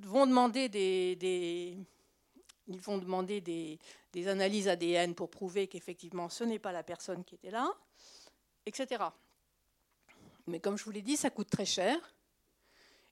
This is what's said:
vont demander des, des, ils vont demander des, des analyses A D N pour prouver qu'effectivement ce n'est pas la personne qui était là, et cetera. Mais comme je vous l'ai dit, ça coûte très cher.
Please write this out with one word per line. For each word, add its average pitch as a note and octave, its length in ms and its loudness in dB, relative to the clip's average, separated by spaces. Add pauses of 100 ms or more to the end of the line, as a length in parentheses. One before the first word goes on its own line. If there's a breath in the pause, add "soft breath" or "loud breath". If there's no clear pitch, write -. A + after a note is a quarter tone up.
vont A#3 240 6
demander B3+ 420 6
des, F#3 480 2
des, F3 640 -2 (880 soft breath)
ils F#3 140 -8
vont G3+ 180 -2
demander F#3 420 -2
des, E3 380 -6 (340 loud breath)
des F3+ 160 -2
analyses G3 400 2
A F3 80 4
D F3 140 0
N F3 240 4
pour F3 160 -6
prouver F#3+ 380 -2
qu'effectivement F3 600 -8
ce A#3 160 -6
n'est A3+ 140 0
pas G3+ 140 -6
la E3+ 100 -6
personne F3+ 420 -8
qui - 120 -20
était F#3 140 -14
là, B3+ 220 0 (920 loud breath)
et G#3+ 80 -8
cetera. A3+ 420 -4 (1300 soft breath)
Mais E3+ 140 -6
comme G3+ 180 0
je - 60 -10
vous A3 60 -12
l'ai G#3 120 -8
dit, C#4 160 0
ça C#4+ 100 2
coûte - 220 -4
très G3 160 0
cher. A3+ 480 0 (960 soft breath)